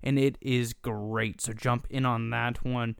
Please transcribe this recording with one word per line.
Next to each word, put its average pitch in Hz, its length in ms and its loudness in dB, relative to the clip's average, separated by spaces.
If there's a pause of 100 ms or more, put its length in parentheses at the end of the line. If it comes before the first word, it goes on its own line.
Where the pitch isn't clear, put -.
and 139 160 4
it 135 220 4
is 123 320 2
great. 110 640 -2
So 117 140 -4
jump 120 360 0
in 131 160 0
on 113 260 0
that 117 340 -2
one. 120 340 -2